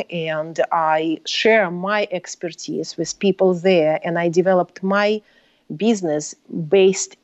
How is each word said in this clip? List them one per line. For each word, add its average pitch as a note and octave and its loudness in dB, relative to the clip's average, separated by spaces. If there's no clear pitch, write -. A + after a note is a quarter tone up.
and D#3+ -6
I D#3+ 0
share A3 2
my G3 -2
expertise E3 -8
with - -8
people F#3 2
there, E3 2
and E3+ -2
I E3+ 0
developed F3+ 0
my G#3 0
business F3 -2
based F#3+ 2